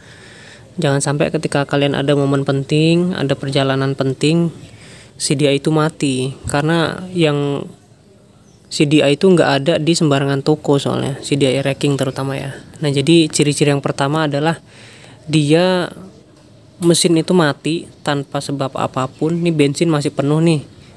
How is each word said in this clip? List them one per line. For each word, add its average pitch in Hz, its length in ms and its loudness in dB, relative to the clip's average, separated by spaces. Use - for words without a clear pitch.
Jangan 143 240 0
sampai 147 320 0
ketika 156 320 -2
kalian 143 320 0
ada 139 240 0
momen 139 240 2
penting, 156 720 0
ada 139 160 -2
perjalanan 135 640 -2
penting, 151 560 0
C - 240 -4
D 135 80 2
I 139 160 0
itu 156 80 0
mati. 139 640 -2
Karena 156 480 0
yang 143 480 0
C - 160 -2
D 147 160 4
I 143 160 2
itu 190 160 4
nggak 147 240 4
ada 139 240 0
di 160 160 0
sembarangan 139 480 0
toko 151 320 2
soalnya, 127 480 -2
C 143 160 -2
D 139 80 4
I 135 160 0
racking 139 320 -2
terutama 135 400 -4
ya. 139 240 -10
Nah, 143 80 0
jadi 156 400 2
ciri-ciri 143 400 2
yang 143 80 0
pertama 147 480 -2
adalah 147 320 -2
dia 165 560 2
mesin 170 320 4
itu 160 160 0
mati 156 560 0
tanpa 143 400 -4
sebab 139 320 -6
apapun. 135 640 -4
Ini 170 160 0
bensin 147 320 2
masih 151 240 0
penuh 151 320 0
nih, 160 240 2